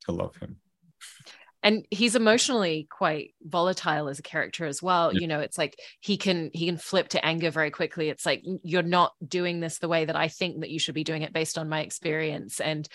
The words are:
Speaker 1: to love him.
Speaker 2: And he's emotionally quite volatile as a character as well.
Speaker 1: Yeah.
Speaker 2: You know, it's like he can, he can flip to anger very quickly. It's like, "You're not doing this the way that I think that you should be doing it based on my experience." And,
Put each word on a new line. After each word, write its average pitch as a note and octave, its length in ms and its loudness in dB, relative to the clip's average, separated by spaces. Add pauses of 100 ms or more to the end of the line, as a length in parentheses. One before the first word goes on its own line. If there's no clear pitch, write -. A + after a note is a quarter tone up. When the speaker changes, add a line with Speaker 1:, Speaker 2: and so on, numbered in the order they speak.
Speaker 1:
to - 60 -4
love F#2 240 -4
him. - 220 -12 (1080)
Speaker 2:
And G#3 280 4
he's G#3+ 240 2
emotionally A3 760 4
quite D#3 460 -2 (100)
volatile E3+ 600 0
as C#3 100 -6
a D3+ 60 -14
character D#3 420 -4
as C#3+ 160 -4
well. F3 320 4
Speaker 1:
Yeah. F#3 60 4
Speaker 2:
You E3+ 80 -2
know, D3+ 140 0
it's - 180 -6
like D3+ 200 -2 (200)
he G3+ 180 0
can, F3 380 0
he E3 100 -2
can F3 120 0
flip - 320 0
to - 140 0
anger E3 280 2
very D3+ 180 0
quickly. D#3 400 -2
It's - 160 -6
like, D3+ 180 0 (200)
"You're F3 180 0
not F3 320 4 (100)
doing F3 360 -2
this E3 180 -4
the E3+ 100 -4
way E3 180 4
that D#3 100 -2
I D#3+ 120 2
think E3 340 -4
that D3+ 100 -8
you D#3 80 -4
should D3+ 160 -2
be D#3 80 -2
doing D#3 180 -2
it D3+ 120 -6
based D#3+ 260 -2
on D#3+ 100 -4
my D#3 120 -2
experience." D#3 760 -4
And, D3+ 360 -4